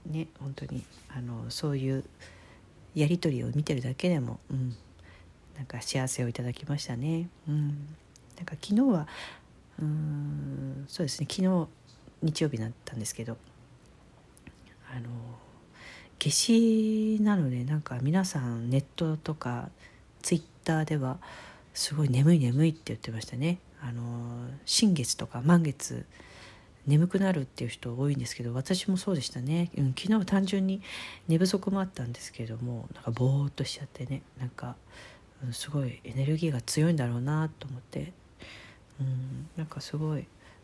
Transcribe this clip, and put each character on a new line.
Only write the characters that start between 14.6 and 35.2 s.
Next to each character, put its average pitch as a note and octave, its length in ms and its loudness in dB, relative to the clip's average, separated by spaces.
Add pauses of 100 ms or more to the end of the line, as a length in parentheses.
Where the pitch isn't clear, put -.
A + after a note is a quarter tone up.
あ B2+ 80 -10
の、 A#2+ 120 -10 (1080)
夏 D3 120 0
至 A3 920 6
な G#3 160 6
の D3 140 4
で、 B2 140 0
な D3 120 2
ん D3+ 60 0
か B2+ 180 -8
皆 E3 240 4
さ E3 160 -2
ん A#2+ 300 -2
ネ C3+ 80 4
ッ C3+ 60 2 (120)
ト D#3 220 0
と D#3 160 -4
か - 360 -6 (520)
Twitter D#3+ 640 0
で D#3 100 0
は C3+ 220 -2 (560)
す - 200 -4
ご D3 120 4
い - 40 4
「眠 C#3+ 260 8
い、 - 20 6
眠 C3 280 4
い」 D#3+ 40 4
っ - 20 2
て D#3 140 -14
言 G#2+ 100 -6
っ - 20 -12
て - 120 -10
ま A2 100 -6
し - 60 -8
た A#2+ 100 -10
ね。 E3+ 220 0 (240)
あ B2 100 -6
の、 A#2+ 560 -8 (160)
新 G3+ 300 4
月 - 220 0
と - 100 -6
か A#2+ 160 -6
満 E3+ 200 8
月、 B2+ 440 -4 (800)
眠 D3+ 220 6
く F#3+ 100 2
な F#3+ 140 4
る D3+ 100 0
っ - 20 -6
て - 200 -6
い - 20 -2
う A#2 40 -6
人 A#2+ 260 -8
多 C#3 120 2
い C#3+ 60 2
ん C3+ 40 0
で B2+ 80 -2
す - 80 -6
け A#2+ 100 -8
ど、 A#2+ 100 -4
私 D#3 340 -2
も F#3+ 80 2
そ F#3+ 160 -2
う - 40 2
で C3+ 40 0
し - 80 -4
た B2+ 120 -8
ね。 E3 360 0
う D3 60 0
ん、 C3+ 60 4
昨 C3 200 -2
日 G#3+ 60 4
は G#3 100 4
単 G3 220 4
純 F#3+ 200 2
に F#3+ 140 0 (460)
寝 D#3+ 100 6
不 F#3 100 4
足 F#3+ 240 0
も F#3+ 100 0
あ - 20 0
っ F#3 60 -2
た C3 160 -8
ん A#2+ 80 -4
で - 80 -12
す - 120 -14
け A2+ 140 -8
ど A2+ 100 -6
も、 A#2+ 380 -6
な - 60 -18
ん - 40 -20
か A2 60 -2
ぼ C3 340 2
ー C#3 40 0
っ - 20 -6
と - 140 -4
し - 140 -6
ち - 40 -16
ゃ - 20 -8
っ - 80 -10
て - 140 -10
ね、 C3+ 160 -6 (160)
な B2+ 80 -4
ん A#2+ 40 -8
か、 - 260 -10 (680)